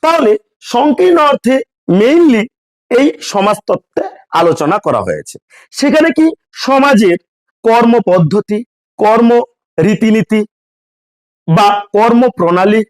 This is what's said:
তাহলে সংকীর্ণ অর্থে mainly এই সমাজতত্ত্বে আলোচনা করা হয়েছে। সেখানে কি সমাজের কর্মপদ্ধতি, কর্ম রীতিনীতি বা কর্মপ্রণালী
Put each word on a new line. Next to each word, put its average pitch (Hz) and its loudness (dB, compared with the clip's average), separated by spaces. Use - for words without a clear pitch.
তাহলে 311 0
সংকীর্ণ 302 0
অর্থে 269 0
mainly 240 2
এই 285 0
সমাজতত্ত্বে - -6
আলোচনা 165 -2
করা 135 -4
হয়েছে। 80 -10
সেখানে 302 0
কি 320 0
সমাজের 254 0
কর্মপদ্ধতি, 214 0
কর্ম 233 2
রীতিনীতি 214 0
বা 202 0
কর্মপ্রণালী 208 0